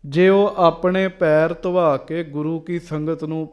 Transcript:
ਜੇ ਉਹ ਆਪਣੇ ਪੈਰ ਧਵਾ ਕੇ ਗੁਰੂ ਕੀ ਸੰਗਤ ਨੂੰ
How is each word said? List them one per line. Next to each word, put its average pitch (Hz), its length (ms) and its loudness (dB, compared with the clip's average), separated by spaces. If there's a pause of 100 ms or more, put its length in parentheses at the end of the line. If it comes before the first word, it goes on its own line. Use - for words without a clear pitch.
ਜੇ 160 240 4
ਉਹ 196 280 4
ਆਪਣੇ 180 520 2
ਪੈਰ 165 540 2
ਧਵਾ 175 340 0
ਕੇ 165 280 -6
ਗੁਰੂ 151 360 -6
ਕੀ 175 180 -8
ਸੰਗਤ 156 460 -6
ਨੂੰ 156 280 -6